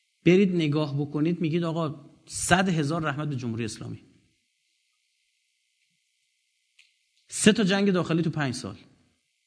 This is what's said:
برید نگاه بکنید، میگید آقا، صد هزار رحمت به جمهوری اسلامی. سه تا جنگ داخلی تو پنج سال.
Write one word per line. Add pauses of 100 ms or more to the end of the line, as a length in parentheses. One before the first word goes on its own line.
(260)
برید
نگاه
بکنید،
میگید
آقا، (160)
صد
هزار
رحمت
به
جمهوری
اسلامی. (3250)
سه
تا
جنگ
داخلی
تو
پنج
سال. (720)